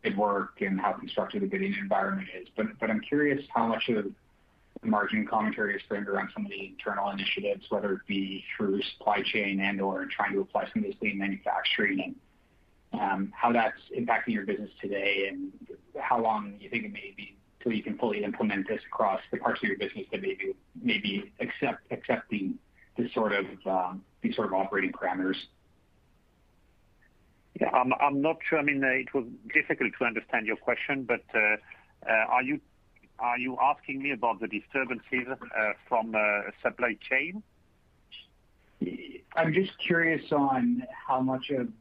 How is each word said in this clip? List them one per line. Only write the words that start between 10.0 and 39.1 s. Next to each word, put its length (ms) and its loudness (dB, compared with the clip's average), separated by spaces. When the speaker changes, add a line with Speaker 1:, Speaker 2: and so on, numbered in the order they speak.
Speaker 1:
trying 260 -2
to 80 0
apply 320 -2
some 100 0
of 80 -2
this 100 -8
lean 180 -2
manufacturing, 800 0
and, 160 -6
um, 360 0
how 160 2
that's 260 2
impacting 320 0
your 180 0
business 240 -2
today 480 0
and 240 -6
how 180 2
long 400 0
you 120 -14
think 140 -2
it 80 -8
may 240 -12
be 200 -16
till 80 0
you 120 0
can 160 -6
fully 260 0
implement 420 0
this 200 -2
across 340 2
the 60 -2
parts 260 0
of 60 2
your 80 0
business 340 -6
that 120 -4
may 100 -2
be, 220 -4
may 160 2
be 340 -2
accept-, 500 -2
accepting 680 -2
this 160 -2
sort 200 2
of, 120 2
um, 360 0
these 120 0
sort 120 0
of 80 -2
operating 360 0
parameters. 440 0
Speaker 2:
Yeah, 100 6
I'm, 300 4
I'm 220 4
not 160 4
sure. 100 4
I 40 2
mean, 200 2
uh, 60 4
it 240 0
was 120 2
difficult 460 2
to 80 2
understand 400 -2
your 100 0
question, 460 -2
but, 220 0
uh, 220 4
uh, 40 4
are 120 4
you, 160 -2
are 200 0
you 220 -4
asking 400 2
me 120 -2
about 280 0
the 80 -4
disturbances, 800 -4
uh, 440 -2
from, 260 0
uh, 360 2
supply 340 0
chain? 320 -2